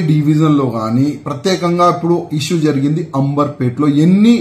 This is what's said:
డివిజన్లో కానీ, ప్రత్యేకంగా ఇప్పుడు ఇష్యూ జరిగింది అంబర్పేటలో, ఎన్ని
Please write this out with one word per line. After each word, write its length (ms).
డివిజన్లో 580
కానీ, 280
ప్రత్యేకంగా 680
ఇప్పుడు 220
ఇష్యూ 180
జరిగింది 380
అంబర్పేటలో, 680
ఎన్ని 340